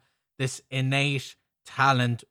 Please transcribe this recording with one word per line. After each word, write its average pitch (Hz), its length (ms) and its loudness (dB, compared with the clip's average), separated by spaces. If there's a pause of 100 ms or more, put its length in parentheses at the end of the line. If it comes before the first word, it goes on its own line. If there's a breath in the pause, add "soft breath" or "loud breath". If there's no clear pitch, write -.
(400)
this 131 300 -4
innate 135 680 -2 (300)
talent 123 640 2